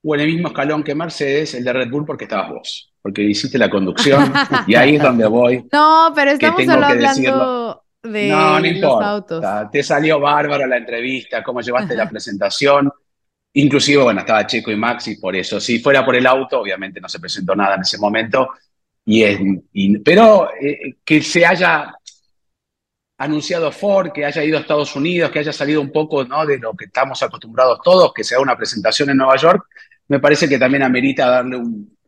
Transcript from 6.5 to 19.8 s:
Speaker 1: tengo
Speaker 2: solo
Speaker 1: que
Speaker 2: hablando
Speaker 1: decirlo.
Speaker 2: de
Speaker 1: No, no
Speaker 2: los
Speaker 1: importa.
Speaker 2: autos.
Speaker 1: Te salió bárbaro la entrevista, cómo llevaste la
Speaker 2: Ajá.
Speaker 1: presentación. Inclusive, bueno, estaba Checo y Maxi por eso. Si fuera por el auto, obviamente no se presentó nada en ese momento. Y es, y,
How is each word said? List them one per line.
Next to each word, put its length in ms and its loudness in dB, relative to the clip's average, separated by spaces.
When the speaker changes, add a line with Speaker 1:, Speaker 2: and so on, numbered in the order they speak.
Speaker 1:
tengo 160 2
Speaker 2:
solo 140 4
Speaker 1:
que 60 4
Speaker 2:
hablando 280 2
Speaker 1:
decirlo. 640 -2
Speaker 2:
de 260 -4
Speaker 1:
No, 240 2
no 60 2
Speaker 2:
los 120 0
Speaker 1:
importa. 400 0
Speaker 2:
autos. 340 -6
Speaker 1:
Te 120 0
salió 360 0
bárbaro 460 0
la 120 -2
entrevista, 640 -8
cómo 180 -8
llevaste 340 -4
la 80 -2
Speaker 2:
Ajá. 80 -6
Speaker 1:
presentación. 800 -2
Inclusive, 480 2
bueno, 200 2
estaba 260 0
Checo 240 -6
y 40 -2
Maxi 420 -6
por 180 -6
eso. 240 -6
Si 180 -2
fuera 260 2
por 120 0
el 100 0
auto, 360 0
obviamente 380 -10
no 80 -18
se 120 -14
presentó 360 -6
nada 200 0
en 60 -8
ese 180 -6
momento. 500 -2
Y 160 4
es, 180 2
y, 260 0